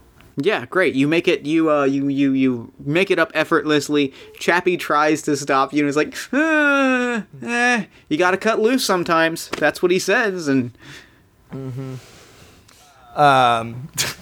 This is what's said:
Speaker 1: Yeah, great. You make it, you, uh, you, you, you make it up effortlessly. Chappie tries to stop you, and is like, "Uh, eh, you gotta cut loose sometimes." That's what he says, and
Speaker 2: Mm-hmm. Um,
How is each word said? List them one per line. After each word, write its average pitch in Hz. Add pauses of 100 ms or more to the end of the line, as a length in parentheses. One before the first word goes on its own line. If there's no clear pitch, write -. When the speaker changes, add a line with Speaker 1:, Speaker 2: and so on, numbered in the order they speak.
(380)
Speaker 1:
Yeah, 143
great. 170
You 135
make 165
it, 156
you, 160
uh, 143
you, 139
you, 139
you 127
make 160
it 180
up 165
effortlessly. 147 (260)
Chappie 180
tries 151
to 147
stop 139
you, 147
and 143
is 139
like, 151 (160)
"Uh, 269 (200)
eh, 240 (220)
you 151
gotta 180
cut 220
loose 254
sometimes." 165
That's 151
what 180
he 185
says, 190
and 127 (720)
Speaker 2:
Mm-hmm. 131 (1200)
Um, 123 (320)